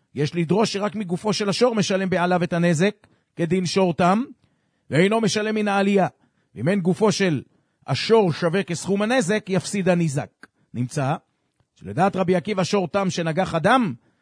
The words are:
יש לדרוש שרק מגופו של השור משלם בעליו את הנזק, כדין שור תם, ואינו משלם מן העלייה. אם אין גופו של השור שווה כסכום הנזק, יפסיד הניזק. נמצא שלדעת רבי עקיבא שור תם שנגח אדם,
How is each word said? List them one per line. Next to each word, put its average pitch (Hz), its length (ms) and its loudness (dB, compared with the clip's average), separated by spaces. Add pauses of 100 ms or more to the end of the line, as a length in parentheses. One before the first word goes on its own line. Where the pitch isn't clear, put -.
(160)
יש 147 200 -2
לדרוש 175 380 0
שרק 196 220 -4
מגופו 196 380 -4
של 202 160 -2
השור 233 260 2
משלם 190 340 0
בעליו 180 340 0
את 180 100 -4
הנזק, 175 540 0 (280)
כדין 175 300 0
שור 185 280 2
תם, 185 300 2 (680)
ואינו 196 320 2
משלם 214 340 0
מן 214 120 0
העלייה. 196 400 2 (480)
אם 117 140 -2
אין 202 100 0
גופו 190 320 2
של 175 300 0 (460)
השור 190 460 2
שווה 175 300 -2
כסכום 185 380 -4
הנזק, 214 460 0
יפסיד 185 420 -2
הניזק. 156 500 -2 (340)
נמצא 131 420 -4 (600)
שלדעת 160 400 -2
רבי 185 200 0
עקיבא 185 280 -2
שור 190 240 -2
תם 196 220 -2
שנגח 165 460 -4
אדם, 190 380 2 (280)